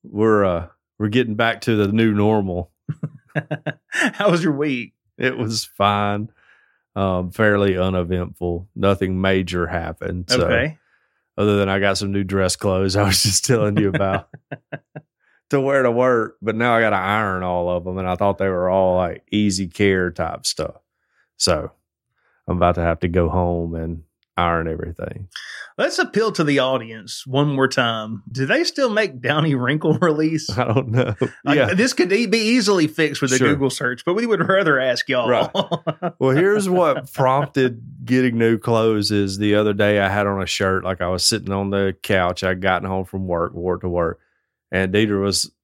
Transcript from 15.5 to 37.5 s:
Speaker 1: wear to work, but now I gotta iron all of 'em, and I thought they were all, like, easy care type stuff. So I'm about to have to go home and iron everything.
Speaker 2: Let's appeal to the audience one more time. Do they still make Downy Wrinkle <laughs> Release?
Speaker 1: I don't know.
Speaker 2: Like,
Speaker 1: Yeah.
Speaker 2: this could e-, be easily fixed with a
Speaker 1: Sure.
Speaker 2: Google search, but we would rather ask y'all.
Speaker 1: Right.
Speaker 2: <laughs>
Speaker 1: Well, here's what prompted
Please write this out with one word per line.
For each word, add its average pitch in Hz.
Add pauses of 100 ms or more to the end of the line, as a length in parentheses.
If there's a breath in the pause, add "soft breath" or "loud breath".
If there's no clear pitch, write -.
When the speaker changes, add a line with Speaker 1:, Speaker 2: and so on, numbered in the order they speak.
Speaker 1:
wear 139
to 120
work, 120
but 107
now 120
I 113
gotta 107
iron 95
all 90
of 87
'em, 92
and 92
I 90
thought 98
they 98
were 92
all, 92
like, 90 (100)
easy 98
care 95
type -
stuff. - (580)
So - (760)
I'm 90
about 87
to 87
have 82
to 90
go 85
home 85
and 80 (340)
iron 85
everything. 85 (500 loud breath)
Speaker 2:
Let's 302
appeal 220
to 165
the 143
audience 113
one 143
more 135
time. 113
Do 131
they 254
still 269
make 202
Downy 147
Wrinkle 151
<laughs> -
Release? 156
Speaker 1:
I 127
don't 123
know. 117 (300 loud breath)
Speaker 2:
Like, -
Speaker 1:
Yeah. 135
Speaker 2:
this 233
could 196
e-, 233
be 208
easily 208
fixed 151
with 131
a 131
Speaker 1:
Sure. 127
Speaker 2:
Google 139
search, 123
but 175
we 233
would 202
rather 180
ask 127
y'all. 123
Speaker 1:
Right. 165
Speaker 2:
<laughs> -
Speaker 1:
Well, 135
here's 196
what 156
prompted 131